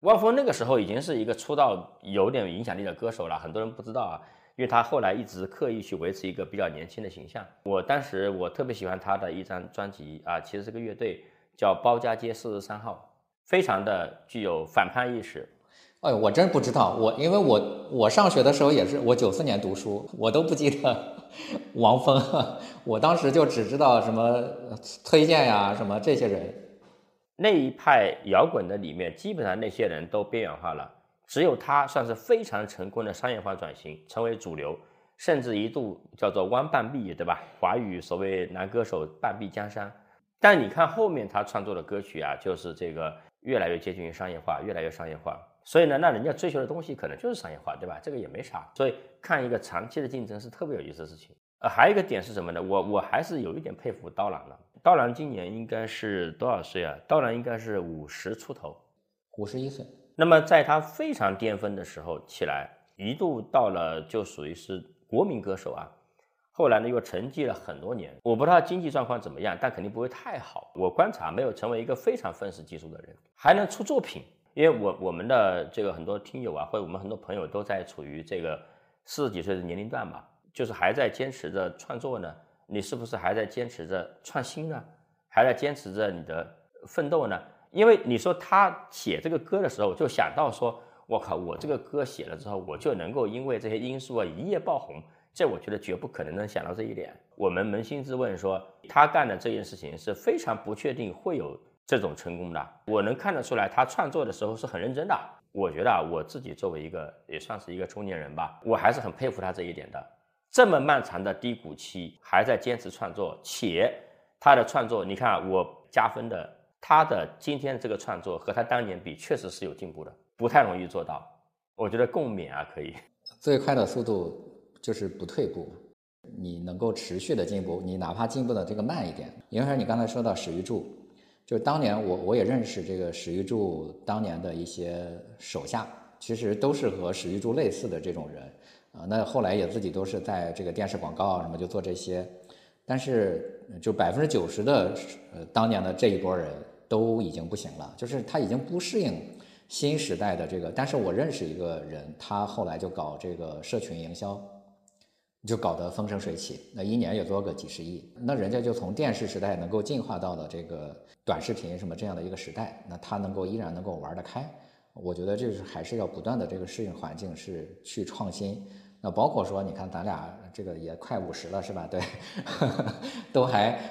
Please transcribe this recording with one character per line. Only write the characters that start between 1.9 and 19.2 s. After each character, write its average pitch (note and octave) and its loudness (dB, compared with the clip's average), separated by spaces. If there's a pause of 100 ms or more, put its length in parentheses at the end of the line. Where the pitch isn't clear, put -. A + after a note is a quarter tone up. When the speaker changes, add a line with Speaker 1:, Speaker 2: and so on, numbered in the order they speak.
Speaker 1:
有 G2 4
点 A#2 0
影 F#2+ -6
响 G2+ -6
力 G2 -6
的 F#2 -6
歌 A2+ -2
手 F2+ -6
了， E2 -4
很 D#2+ -10
多 G#2+ -2
人 A2+ -4
不 A2+ -16
知 A2 -12
道 A#2+ -2
啊， E2+ -6 (360)
因 C3 -2
为 B2 0
他 A#2 6
后 C3+ 2
来 G2 4
一 A2 -2
直 F#2+ -8
刻 B2+ -2
意 A2+ -4
去 G2 -8
维 E2+ -2
持 F#2+ -6
一 F2+ -4
个 F#2 -6
比 E2+ -12
较 F#2+ 0
年 D#2+ -10
轻 - -12
的 G2 -8
形 D#2 -18
象。 G2+ -12 (200)
我 G2 2
当 C#3 2
时 G2 -2
我 F2+ -2
特 - -4
别 B2+ -2
喜 G2 -8
欢 F#2 -4
他 G2 0
的 F2+ -4
一 F#2 -8
张 F2+ -8 (100)
专 G2+ -6
辑 D#2 -16
啊， E2+ -2
其 E2 -12
实 G2+ -6
是 A2 -10
个 A2+ -10
乐 A2+ -8
队， G#2+ -4 (320)
叫 G2 4
《包 A#2+ 6
家 A#2 0
街 A2+ -4
四 A2+ -6
十 G2+ -4
三 G#2 -10
号》， G#2 -12 (340)
非 F#3 4
常 G2 2
的 F#2+ 0 (160)
具 A2+ -6
有 E2+ 0
反 F#2 2
叛 B2 0
意 A2+ -4
识。 - -12 (520)
Speaker 2:
哎， C#3+ 4
我 G#2+ 6
真 F3 6
不 D3 6
知 B2+ 0
道， A2+ 6
我， A2 6
因 D#3 2
为 G3+ 6
我， A#2 4
我 A2+ 6
上 G3 8
学 C3+ 6
的 C#3 10
时 C#3+ 6
候 C#3+ 10
也 B2+ 6
是， C#3 0
我 A#2+ 6
九 G2 4